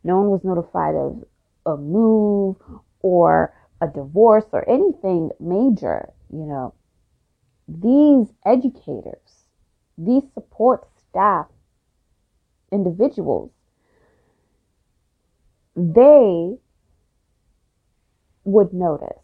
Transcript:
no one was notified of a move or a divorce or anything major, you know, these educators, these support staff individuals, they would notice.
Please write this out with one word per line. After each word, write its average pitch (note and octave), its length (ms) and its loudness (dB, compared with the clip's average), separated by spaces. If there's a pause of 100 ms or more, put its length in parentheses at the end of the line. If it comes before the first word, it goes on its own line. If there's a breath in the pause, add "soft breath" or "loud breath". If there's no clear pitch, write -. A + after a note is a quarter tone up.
no F3+ 180 0
one G3+ 100 0
was F#3+ 120 -2
notified F3 540 -4
of C#3 280 -8 (400)
a D#3 120 -4
move G3+ 800 0 (440 loud breath)
or E3+ 540 2 (260 soft breath)
a E3+ 60 -4
divorce G3+ 640 2
or - 160 -4
anything G3 720 -2
major, F3 760 -2 (180)
you D#3 140 -12
know, C#3 300 -10 (920)
these B3 600 2 (180)
educators, - 1000 -4 (520)
these A#3+ 280 0 (100)
support - 540 -2 (200)
staff F#3 380 -2 (1300)
individuals, F#3 800 -4 (2250)
they G3 800 4 (1900)
would G3 300 2
notice. F3+ 520 -6